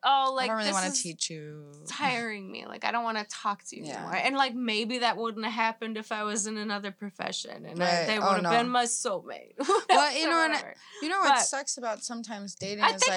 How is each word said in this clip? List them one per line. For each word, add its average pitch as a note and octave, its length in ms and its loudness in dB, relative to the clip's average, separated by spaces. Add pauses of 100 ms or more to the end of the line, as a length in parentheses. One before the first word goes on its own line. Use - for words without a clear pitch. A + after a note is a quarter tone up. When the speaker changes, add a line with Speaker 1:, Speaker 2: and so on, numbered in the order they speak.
Speaker 1:
"Oh, C4+ 300 4
like, C4 100 0
Speaker 2:
I A3+ 80 0
don't A3 60 0
really G#3 120 0
Speaker 1:
this G3 60 2
Speaker 2:
wanna F#3 160 0
Speaker 1:
is D#3+ 100 0
Speaker 2:
teach E3 280 -4
you. D3+ 600 -14
Speaker 1:
tiring A#3 640 -4
me. - 140 -10
Like, - 180 -12
I G#3 80 0
don't A#3 120 0
wanna A3 220 -2
talk - 400 -6
to - 100 -14
you - 80 -12
Speaker 2:
Yeah. C#3+ 100 -8
Speaker 1:
anymore." E3+ 220 -6
And, C4+ 200 0
like, C4 180 2
maybe A#3 460 -2
that A3 180 2
wouldn't A3+ 280 -4
have A3+ 80 -4
happened A3+ 440 -2
if A3 140 -8
I G#3+ 120 -4
was G#3 220 -2
in G#3+ 120 -6
another G3+ 340 -4
profession, - 720 -8
and E3 160 -4
I, F3 140 4
Speaker 2:
Right. E3 100 0
Speaker 1:
they G#3+ 140 2
Speaker 2:
Oh, - 80 0
Speaker 1:
would F#3+ 100 6
have F3+ 100 2
been A#3 200 4
Speaker 2:
no. B3 40 -2
Speaker 1:
my B3 120 4
soulmate. E3+ 720 -6
<laughs> G4 320 2
Speaker 2:
Well, C#4+ 260 6
you D#4+ 120 2
know E4 100 4
what D#4+ 140 4
I, C#4 80 2
Speaker 1:
Whatever. - 140 -12 (260)
Speaker 2:
you D4+ 80 -4
know F#4+ 120 0
what D#4 100 6
Speaker 1:
But B3+ 100 6
Speaker 2:
sucks C4+ 380 -2
about A3+ 260 -4
sometimes G#3+ 520 -8
dating G#3 280 -2
Speaker 1:
I A4+ 80 8
Speaker 2:
is, - 80 0
Speaker 1:
think, B4+ 160 4